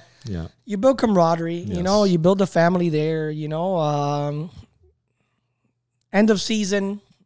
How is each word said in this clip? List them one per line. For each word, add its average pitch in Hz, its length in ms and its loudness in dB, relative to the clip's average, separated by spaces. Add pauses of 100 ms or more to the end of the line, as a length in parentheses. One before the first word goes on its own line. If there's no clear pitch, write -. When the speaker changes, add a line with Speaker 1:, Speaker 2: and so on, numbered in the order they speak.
(260)
Speaker 1:
Yeah. 85 220 -8 (180)
Speaker 2:
you 202 120 -6
build 254 220 2
camaraderie. 170 580 2
You 185 180 -8
Speaker 1:
Yes. 175 80 -4
Speaker 2:
know, 202 220 2
you 175 140 4
build 190 220 2
a 190 60 2
family 175 420 2
there. 156 420 -2
You 151 180 -8
know, 175 280 -4
um, 147 720 -2 (1600)
end 214 180 4
of 208 120 2
season. 202 600 -4 (240)